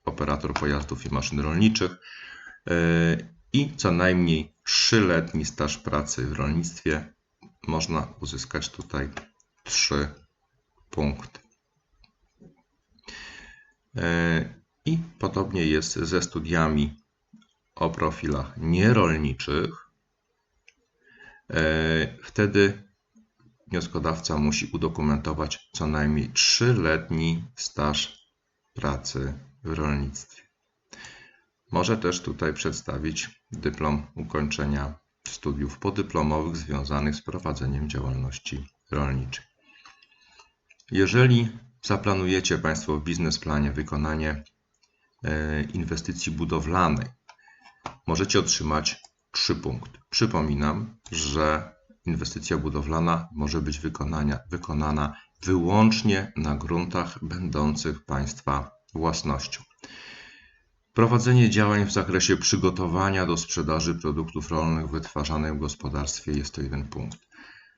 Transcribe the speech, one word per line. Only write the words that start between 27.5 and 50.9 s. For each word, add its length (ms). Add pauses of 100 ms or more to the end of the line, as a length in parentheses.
staż 680 (480)
pracy 600 (300)
w 80
rolnictwie. 720 (1300)
Może 240
też 260
tutaj 320
przedstawić 1000
dyplom 600
ukończenia 840 (300)
studiów 500
podyplomowych 800
związanych 580
z 80
prowadzeniem 680
działalności 760 (240)
rolniczej. 540 (1500)
Jeżeli 580 (340)
zaplanujecie 760
Państwo 380
w 80
biznesplanie 680
wykonanie, 720 (800)
e, 380
inwestycji 720
budowlanej, 720 (1000)
możecie 320
otrzymać 640 (300)
trzy 220
punkty. 440 (120)
Przypominam, 840 (160)